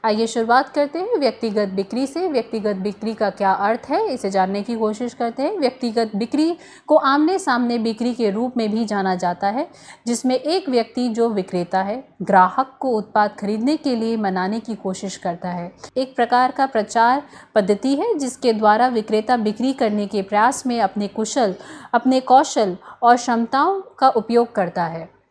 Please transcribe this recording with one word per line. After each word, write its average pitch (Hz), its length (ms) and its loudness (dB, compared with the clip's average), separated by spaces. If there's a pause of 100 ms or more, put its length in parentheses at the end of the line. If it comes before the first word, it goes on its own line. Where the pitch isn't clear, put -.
आइए 226 220 0
शुरुआत 233 420 2
करते 294 300 -2
हैं 415 200 -2
व्यक्तिगत 214 480 0
बिक्री 196 400 -4
से। 339 200 -4
व्यक्तिगत 220 480 -2
बिक्री 208 380 -6
का 208 160 -2
क्या 190 220 0
अर्थ 202 380 0
है, 403 180 0
इसे 254 220 -4
जानने 190 320 0
की 233 140 -6
कोशिश 220 380 -4
करते 233 300 -4
हैं। 392 140 -2
व्यक्तिगत 240 580 -2
बिक्री 302 420 2 (300)
को 302 80 4
आमने 302 440 4
सामने 240 380 0
बिक्री 226 360 -2
के 226 160 0
रूप 240 280 -2
में 220 140 0
भी 220 140 0
जाना 196 300 0
जाता 180 320 -2
है, 262 200 -2 (400)
जिसमें 247 280 0
एक 302 340 -2
व्यक्ति 247 400 0
जो 233 200 0
विक्रेता 190 520 -2
है, 220 260 -6 (140)
ग्राहक 185 580 4
को 262 100 -2
उत्पाद 214 500 0
खरीदने 220 380 -2
के 269 180 -2
लिए 226 220 -2
मनाने 196 420 -2
की 226 160 -8
कोशिश 190 420 -8
करता 175 320 -6
है। 175 220 -8 (260)
एक 262 180 -4
प्रकार 247 360 2
का 269 140 0
प्रचार 233 580 2 (320)
पद्धति 208 400 2
है, 381 220 0
जिसके 247 360 -2
द्वारा 214 340 4
विक्रेता 220 500 0
बिक्री 226 360 -2
करने 208 340 0
के 202 140 -2
प्रयास 214 460 0
में 233 140 0
अपने 202 260 0
कुशल, 214 480 -2 (380)
अपने 254 260 2
कौशल 254 580 4 (260)
और 240 120 8
क्षमताओं 269 680 0
का - 280 2
उपयोग 233 460 0
करता 175 280 -2
है। 165 480 -10